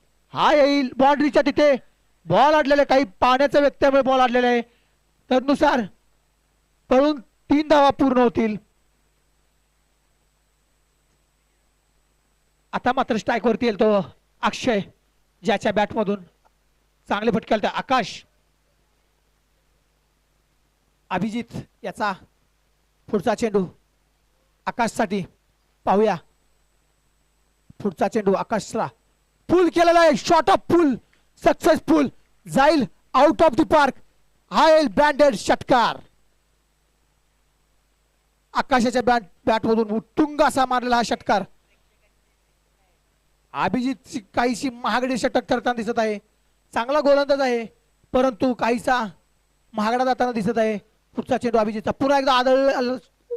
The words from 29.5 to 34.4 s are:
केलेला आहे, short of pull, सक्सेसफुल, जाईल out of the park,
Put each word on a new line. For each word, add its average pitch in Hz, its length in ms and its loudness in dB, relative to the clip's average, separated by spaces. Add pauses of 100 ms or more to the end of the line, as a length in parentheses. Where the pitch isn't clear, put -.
केलेला 339 300 4
आहे, 330 100 6
short 311 380 0
of - 280 0
pull, 302 200 2 (480)
सक्सेसफुल, 302 640 2 (400)
जाईल 269 380 2 (300)
out 294 220 4
of 320 140 4
the 254 140 0
park, 285 260 2 (600)